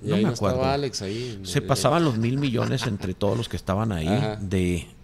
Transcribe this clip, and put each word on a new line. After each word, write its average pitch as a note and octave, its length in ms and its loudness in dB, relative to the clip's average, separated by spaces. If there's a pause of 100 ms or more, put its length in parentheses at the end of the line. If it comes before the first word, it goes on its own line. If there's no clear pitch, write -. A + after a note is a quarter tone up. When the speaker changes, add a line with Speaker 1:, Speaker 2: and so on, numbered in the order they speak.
Speaker 1:
Y - 60 -6
Speaker 2:
no D3+ 80 2
Speaker 1:
ahí G3+ 80 4
Speaker 2:
me F3+ 60 4
Speaker 1:
no A#2+ 40 0
estaba G#2 180 0
Speaker 2:
acuerdo. C3 200 0
Speaker 1:
Alex C#3 300 -2
ahí, A2 420 -6
Speaker 2:
Se F#2 140 -2
Speaker 1:
eh. A#2+ 40 0
Speaker 2:
pasaban C3+ 420 2
los B2 140 2
mil A#2+ 200 2
millones A#2+ 480 0
entre F#2+ 280 -2
todos G#2 220 0
los A2+ 120 -4
que - 80 -6
estaban G#2 360 0
ahí D#2+ 160 -2
Speaker 1:
Ajá. G#2+ 280 0
Speaker 2:
de, F2+ 500 0 (180)